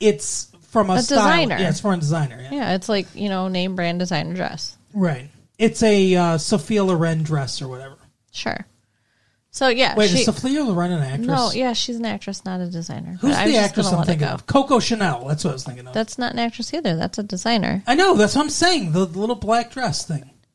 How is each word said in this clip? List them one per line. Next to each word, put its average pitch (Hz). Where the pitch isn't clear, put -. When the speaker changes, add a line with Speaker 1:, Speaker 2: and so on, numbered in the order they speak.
Speaker 1:
it's -
from 208
a 185
Speaker 2:
A 254
Speaker 1:
style. 247
Speaker 2:
designer. -
Speaker 1:
Yeah, 185
it's -
from 196
a 180
designer, 151
yeah. 131
Speaker 2:
Yeah, 240
it's 185
like, 196
you 202
know, 190
name 185
brand 175
designer 170
dress. -
Speaker 1:
Right. 160
It's 220
a, 196
uh, 170
Sophia 202
Loren 165
dress 147
or 135
whatever. 135
Speaker 2:
Sure. -
So, -
yeah, 247
Speaker 1:
Wait, 214
Speaker 2:
she 247
Speaker 1:
is 233
Sophia 269
Loren 180
an 165
actress? 143
Speaker 2:
No, 254
yeah, 247
she's 240
an 233
actress, 202
not 185
a 175
designer. 170
Speaker 1:
Who's 277
Speaker 2:
But -
I -
Speaker 1:
the -
Speaker 2:
was 294
just 202
Speaker 1:
actress 202
Speaker 2:
gonna 185
Speaker 1:
I'm 160
Speaker 2:
let -
it 185
Speaker 1:
thinking 151
Speaker 2:
go. -
Speaker 1:
of? -
Coco 269
Chanel. 180
That's 151
what 170
I 139
was 131
thinking 123
of. 127
Speaker 2:
That's 220
not 240
an 240
actress 233
either. 285
That's 165
a 214
designer. 202
Speaker 1:
I 247
know. 370
That's 208
what 285
I'm 302
saying. 320
The, 185
the 165
little 226
black 233
dress 247
thing. 143